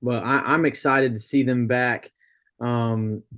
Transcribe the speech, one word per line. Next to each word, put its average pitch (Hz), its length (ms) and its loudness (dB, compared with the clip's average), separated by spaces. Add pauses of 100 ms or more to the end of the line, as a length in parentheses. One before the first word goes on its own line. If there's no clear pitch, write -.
well, 120 240 -2
I, 131 140 2
I'm 156 260 2
excited 135 480 2
to 110 80 -6
see 135 220 0
them 123 240 0
back. 123 440 -2 (480)
Um, 113 640 -2 (160)